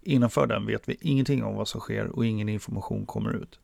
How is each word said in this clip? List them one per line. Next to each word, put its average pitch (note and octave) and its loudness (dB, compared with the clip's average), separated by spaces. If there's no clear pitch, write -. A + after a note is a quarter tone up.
Innanför C3+ 4
den G#2+ -2
vet A2 -2
vi - -2
ingenting C3+ 2
om G#2 -4
vad G#2 -4
som A2 -6
sker G#2+ -2
och - 0
ingen G#2+ 0
information G#2+ -4
kommer A2 -2
ut. - -6